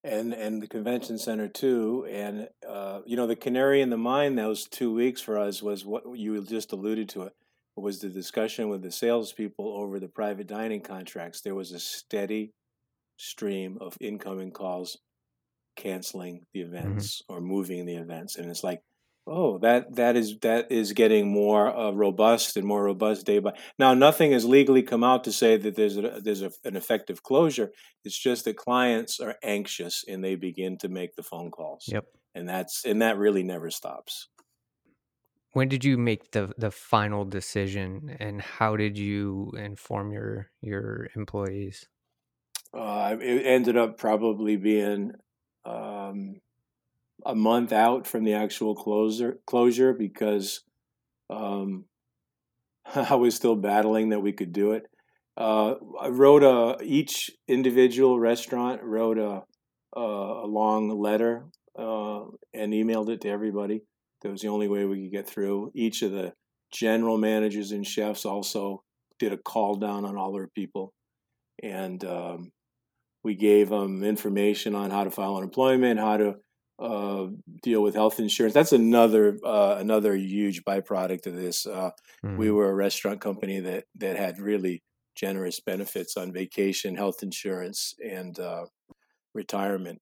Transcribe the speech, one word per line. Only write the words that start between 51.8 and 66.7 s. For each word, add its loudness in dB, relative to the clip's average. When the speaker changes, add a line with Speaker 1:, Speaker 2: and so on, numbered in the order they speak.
Speaker 1:
<laughs> -20
I 0
was 6
still 2
battling 2
that 2
we 0
could -6
do 2
it. -4
Uh, 2
I -4
wrote 10
a, 6
each 0
individual 6
restaurant 0
wrote 0
a, -4
a, -4
a -4
long 2
letter, 0
uh, -6
and -4
emailed 0
it -6
to -4
everybody. -4
That -8
was -10
the -4
only 0
way 0
we -4
could -12
get -8
through. -4
Each -2
of -2
the -6